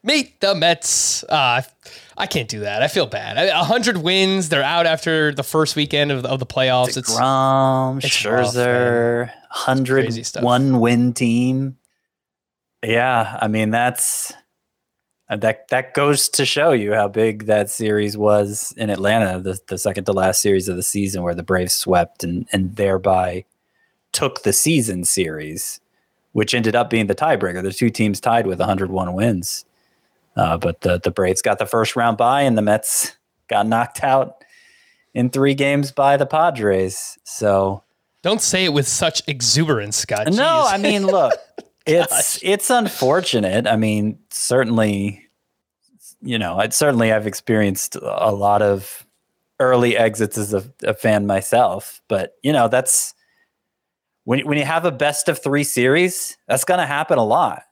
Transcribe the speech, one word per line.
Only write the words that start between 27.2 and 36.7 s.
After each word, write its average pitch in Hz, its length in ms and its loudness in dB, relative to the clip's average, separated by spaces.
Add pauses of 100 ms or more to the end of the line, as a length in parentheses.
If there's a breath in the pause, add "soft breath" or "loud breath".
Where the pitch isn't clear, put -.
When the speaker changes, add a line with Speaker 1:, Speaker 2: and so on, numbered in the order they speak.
Speaker 2:
The 95 120 -6
two 117 180 0
teams 104 300 -2
tied 117 260 0
with 90 140 -4
a 107 60 0
hundred 95 260 -2
one 92 220 -4
wins. 98 500 -4 (720)
Uh, 82 220 0
but 85 240 -4
the, 87 180 0
the 90 100 -2
Braves 90 300 0
got 107 180 0
the 107 60 -2
first 110 320 -2
round 117 220 0
bye 127 240 2
and 120 160 2
the 107 40 2
Mets - 540 0 (320)
got 107 180 0
knocked 113 380 -2
out 135 400 0 (720 soft breath)
in 123 160 0
three 139 240 2
games 139 360 0
by 139 280 2
the 143 80 0
Padres. 104 960 0